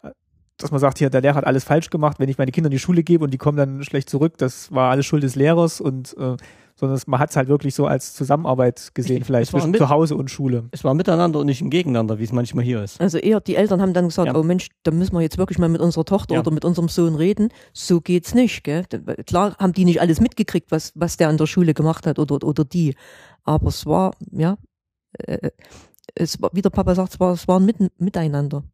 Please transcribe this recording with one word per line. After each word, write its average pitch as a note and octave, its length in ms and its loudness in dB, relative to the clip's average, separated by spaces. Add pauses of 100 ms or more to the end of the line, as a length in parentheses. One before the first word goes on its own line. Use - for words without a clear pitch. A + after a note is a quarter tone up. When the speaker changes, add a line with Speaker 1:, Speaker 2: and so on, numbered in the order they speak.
Speaker 1:
äh, - 80 -18 (460)
dass D3 140 -8
man C#3+ 80 0
sagt, C3+ 200 2
hier, C#3 100 2
der C3 100 2
Lehrer C#3+ 160 4
hat C#3+ 120 0
alles C3+ 180 0
falsch D#3+ 240 0
gemacht, D3+ 300 -2
wenn C3+ 100 0
ich C3 80 -4
meine C3 140 -2
Kinder D#3+ 160 0
in C#3 40 0
die C3 80 0
Schule E3+ 240 2
gebe D#3+ 220 2
und C#3 60 -4
die C3+ 60 -4
kommen D3 200 0
dann C#3 260 -2
schlecht C3+ 260 -4
zurück, C#3+ 280 0
das - 360 -4
war B2+ 180 4
alles C#3 140 2
Schuld D3 180 0
des C3 120 -2
Lehrers E3 460 2
und, C3 360 -6
äh, B2+ 200 -4 (420)
sondern C3+ 160 0
es, B2 120 -6
man C3 120 0
hat's D3+ 160 0
halt C3+ 140 0
wirklich C#3 260 0
so C#3 120 0
als C#3 260 -4
Zusammenarbeit C3+ 800 0
gesehen, B2+ 240 -2
Speaker 2:
Richtig. B2 100 -6
Speaker 1:
vielleicht B2 220 2
Speaker 2:
Es - 40 -8
war D#3+ 60 2
Speaker 1:
zwischen D#3 120 0
Speaker 2:
mit-, A3 80 2
Speaker 1:
zu C3+ 100 4
Hause D3+ 260 2
und C3+ 160 -6
Schule. B2 400 -2
Speaker 2:
es - 140 -12
war C3+ 80 2
miteinander D#3+ 480 2
und C#3+ 60 0
nicht C3+ 140 0
im C#3+ 80 -4
Gegeneinander, A#2+ 500 0
wie A2+ 40 -4
es A2 80 -6
manchmal A#2+ 320 -2
hier A#2+ 180 -2
ist. - 200 -8
Speaker 3:
Also E3 160 0
eher G#3 240 2
die - 160 -4
Eltern G3 240 2
haben F#3+ 120 2
dann F3 140 2
gesagt, E3 200 0
Speaker 2:
Ja. - 80 -2
Speaker 3:
„Oh D#3 80 2
Mensch, F3 260 -2 (140)
da D#3+ 80 0
müssen F#3 220 0
wir F3 80 0
jetzt D#3 160 -2
wirklich F#3 200 -2
mal E3+ 100 2
mit E3 140 0
unserer E3 240 0
Tochter G3 300 -2
Speaker 2:
Ja. D#3+ 40 2
Speaker 3:
oder D#3+ 120 0
mit D3+ 120 -2
unserem E3+ 240 0
Sohn E3 280 0
reden, G#3 340 0 (240)
so - 260 0
geht's F3 340 -2
nicht“, A#3+ 300 2
gell? D#3+ 220 -4
D-, - 400 -8
klar F3+ 340 0
haben F#3 140 2
die F#3+ 100 2
nicht F3 160 4
alles E3 220 4
mitgekriegt, - 500 0
was, - 240 -4
was D#3+ 220 -4
der E3 100 4
an D3+ 80 2
der D#3 120 0
Schule E3+ 260 2
gemacht D#3 340 0
hat D3 100 -2
oder, C#3+ 300 -2
oder D3+ 160 0
die. D3+ 320 -2 (480)
Aber D3+ 240 0
es - 180 -4
war, F3+ 260 2 (200)
ja, E3+ 240 0 (600)
äh, - 320 -6 (680)
es - 260 -4
war, F3+ 120 0
wie F#3+ 80 -2
der F#3+ 80 2
Papa F#3 260 0
sagt, F#3 200 -4
es - 40 -18
war, F3+ 140 2
es E3+ 140 -6
war F#3 120 4
ein F#3+ 60 6
Mitten-, G3+ 320 0
Miteinander. C#3+ 680 -4 (100)